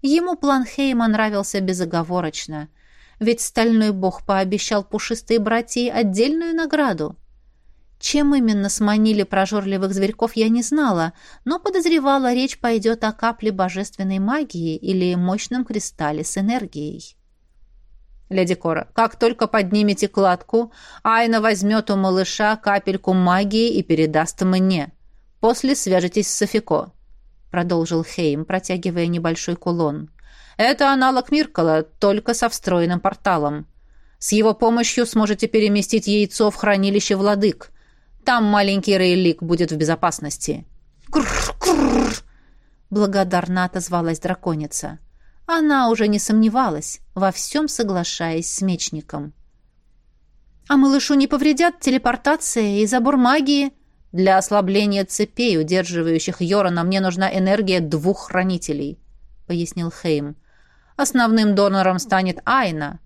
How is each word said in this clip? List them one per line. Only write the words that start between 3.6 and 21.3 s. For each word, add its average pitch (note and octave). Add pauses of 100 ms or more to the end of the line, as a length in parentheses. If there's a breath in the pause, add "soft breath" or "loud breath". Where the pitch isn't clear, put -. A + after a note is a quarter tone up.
бог F#3+
пообещал G3
пушистой -
братье A#3
отдельную C4+
награду. C#4 (840)
Чем C#4+
именно G#3+
сманили G#3+
прожорливых G3
зверьков, G3+
я A3
не A#3
знала, G#3+ (320 loud breath)
но E4
подозревала, D4
речь B3+
пойдёт A3+
о G#3+
капле A3+
божественной F#3+
магии F#3+
или F3+
мощном G3
кристалле D#3
с -
энергией. G3 (1120)
«Леди F#3
Кора, D#3+
как A3
только A#3
поднимете G#3
кладку, G3+ (320 loud breath)
Айна A3+